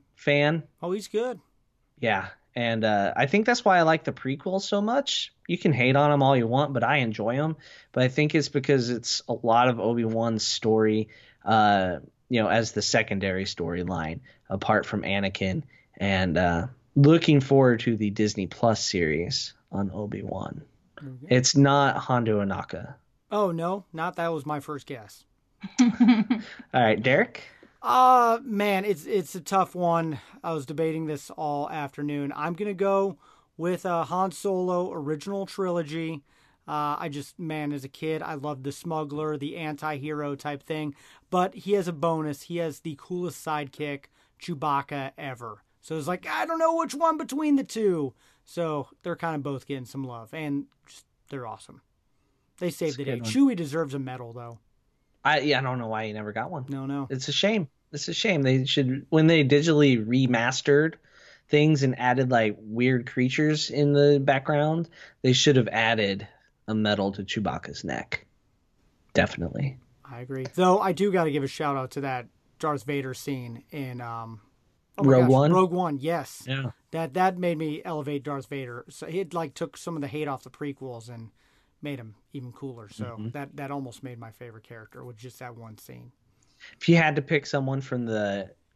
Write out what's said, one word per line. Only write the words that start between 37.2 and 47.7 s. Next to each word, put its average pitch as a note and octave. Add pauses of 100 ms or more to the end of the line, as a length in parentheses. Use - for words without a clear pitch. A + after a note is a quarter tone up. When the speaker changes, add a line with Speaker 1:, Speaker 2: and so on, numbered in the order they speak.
Speaker 2:
man, D#3
as C#3
a C3
kid, D#3
I D#3+
loved C#3+
the C#3
smuggler, D#3
the D3
anti-hero D3
type C#3+
thing. D3+ (360)
But F#3
he G3
has F#3+
a F3
bonus. D#3
He E3+
has E3
the D#3
coolest F3+
sidekick, D3 (360)
Chewbacca, C#3
ever. A#2+ (180)
So D#3+
it's D3
like, F3+
I -
don't E4
know E4
which E4
one D#4+
between D4
the C4+
two. F3 (320)